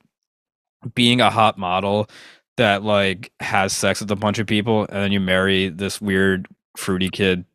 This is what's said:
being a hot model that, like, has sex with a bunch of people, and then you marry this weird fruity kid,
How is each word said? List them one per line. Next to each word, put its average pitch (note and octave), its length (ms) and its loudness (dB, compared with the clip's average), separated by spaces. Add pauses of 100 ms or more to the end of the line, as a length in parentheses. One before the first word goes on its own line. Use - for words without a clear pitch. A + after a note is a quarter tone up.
(920)
being A#2+ 280 2
a G#2 100 6
hot G#2+ 260 2
model G2 500 -2 (500)
that, G2+ 260 2
like, G2+ 560 0
has G2 340 0
sex G2 260 0
with G#2 100 -8
a G#2 60 0
bunch G#2 240 -2
of G2+ 80 -4
people, G#2+ 420 0
and G2 140 -8
then G2 80 0
you G2+ 80 0
marry F#2+ 500 2
this F#2 320 -8
weird F#2+ 460 0 (280)
fruity F#2 340 -4
kid, F#2 460 0